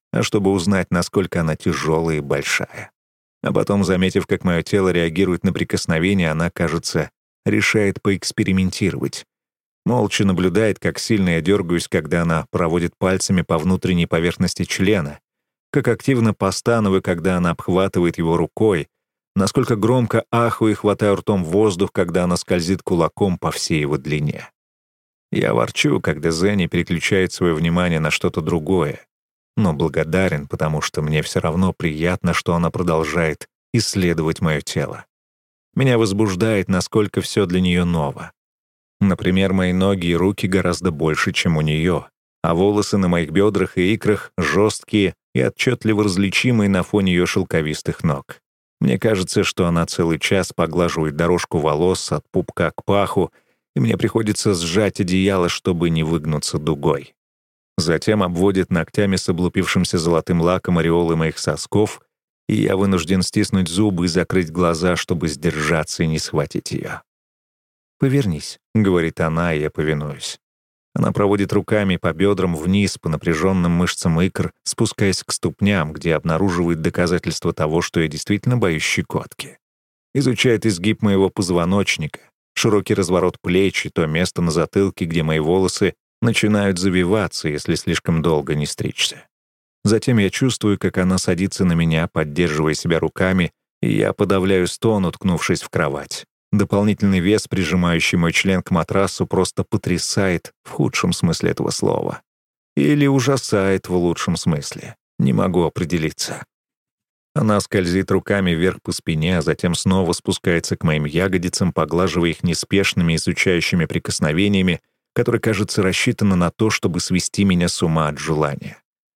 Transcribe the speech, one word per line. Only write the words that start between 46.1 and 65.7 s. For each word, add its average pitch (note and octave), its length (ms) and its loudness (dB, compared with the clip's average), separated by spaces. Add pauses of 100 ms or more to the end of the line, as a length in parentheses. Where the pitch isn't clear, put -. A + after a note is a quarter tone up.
на F#2 140 2
фоне F#2+ 300 2
её F2 140 4
шелковистых E2 760 -2
ног. C#2+ 380 -4 (400)
Мне C2 180 2
кажется, G2+ 440 0
что F2 240 0
она E2+ 200 2
целый E2 320 0
час - 340 0
поглаживает E2 640 0
дорожку E2+ 420 0
волос D#2 540 0
от D2+ 180 -4
пупка F2 400 -2
к - 140 -14
паху, G2 480 0 (420)
и C#3+ 60 0
мне A2+ 160 2
приходится G#2+ 580 0
сжать F2+ 460 0
одеяло, F#2+ 480 2
чтобы E2+ 420 0
не D#2+ 140 0
выгнуться D#2 540 -4
дугой. C#2+ 560 -2 (600)
Затем F2 460 0
обводит F#2 480 2
ногтями F#2+ 460 0
с - 120 -4
облупившимся F2+ 680 0
золотым E2+ 420 0
лаком F2 380 2
ореолы E2+ 380 2
моих D#2+ 220 -2
сосков, - 640 -2 (480)
и G#2+ 60 0
я G#2 220 2
вынужден F#2 460 2
стиснуть F#2+ 460 0
зубы F2+ 380 0
и - 20 2
закрыть E2+ 420 0
глаза, E2+ 460 0
чтобы E2 320 -2
сдержаться D#2 760 -2